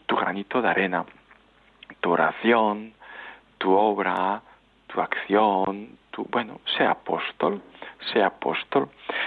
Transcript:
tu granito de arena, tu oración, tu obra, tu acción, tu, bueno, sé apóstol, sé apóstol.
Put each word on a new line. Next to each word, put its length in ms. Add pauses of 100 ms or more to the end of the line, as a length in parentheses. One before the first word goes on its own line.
tu 80
granito 460
de 80
arena, 360 (920)
tu 120
oración, 840 (640)
tu 160
obra, 680 (460)
tu 140
acción, 960 (140)
tu, 200
bueno, 300 (160)
sé 80
apóstol, 760 (520)
sé 100
apóstol. 680 (380)